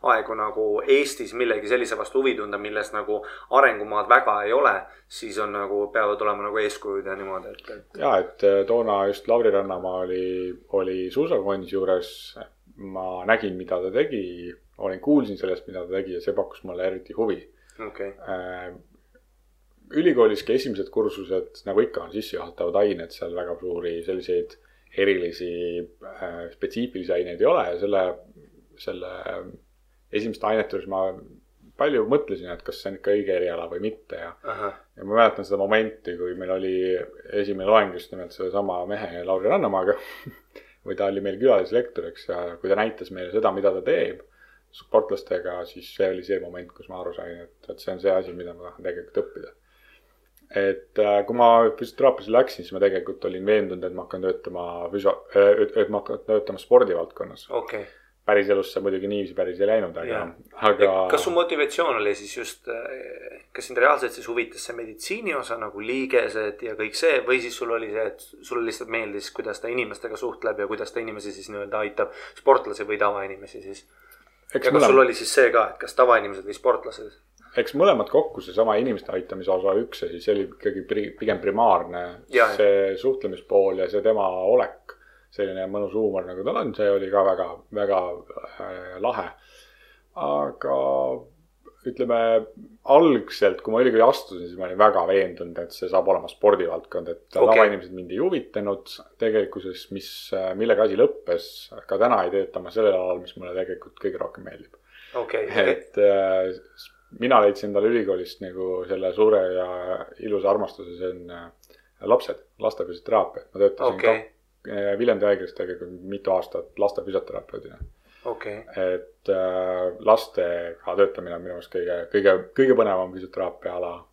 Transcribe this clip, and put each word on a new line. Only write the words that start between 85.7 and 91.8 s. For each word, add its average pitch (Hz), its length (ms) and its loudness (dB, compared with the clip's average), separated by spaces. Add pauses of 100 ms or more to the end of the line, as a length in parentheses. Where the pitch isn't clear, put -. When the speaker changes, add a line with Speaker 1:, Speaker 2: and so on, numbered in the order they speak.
Speaker 2:
huumor, 98 280 0
nagu 90 200 -8
tal 147 160 -2
on, 151 140 -4
see 104 120 0
oli 98 240 2
ka 98 140 4
väga, 92 220 2 (240)
väga, 101 280 0 (540)
äh, 90 460 -12
lahe. 110 260 -2 (920)
Aga 71 600 -2 (1080)